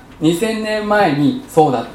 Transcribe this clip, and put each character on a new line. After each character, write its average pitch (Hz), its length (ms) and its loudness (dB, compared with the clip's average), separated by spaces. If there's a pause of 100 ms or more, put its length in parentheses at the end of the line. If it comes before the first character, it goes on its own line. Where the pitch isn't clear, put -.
(220)
二 165 140 2
千 220 280 -4
年 214 260 -4
前 202 240 2
に 143 340 0
そ 151 220 4
う - 20 -2
だ 117 120 -4
っ - 120 -14